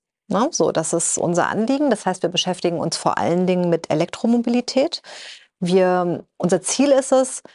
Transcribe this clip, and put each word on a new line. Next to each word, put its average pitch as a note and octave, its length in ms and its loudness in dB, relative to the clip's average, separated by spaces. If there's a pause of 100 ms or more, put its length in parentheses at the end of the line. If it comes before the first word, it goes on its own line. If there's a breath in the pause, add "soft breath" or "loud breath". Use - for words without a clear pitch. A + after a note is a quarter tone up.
(280)
Ne? G#3+ 220 0
So, D#3 220 4
das D#3+ 220 0
ist - 260 -2
unser E3+ 300 2
Anliegen. C4+ 420 0
Das F#3+ 160 -2
heißt, F#3 160 -2
wir F3 80 -2
beschäftigen F3 480 -2
uns D#3 180 -4
vor - 220 -2
allen E3+ 260 0
Dingen F3+ 240 0
mit E3 220 -2
Elektromobilität. A#3+ 1120 0 (560 loud breath)
Wir, F3+ 640 2 (140)
unser F3+ 260 0
Ziel C#4+ 260 0
ist C4+ 220 0
es, C4 320 0 (120 loud breath)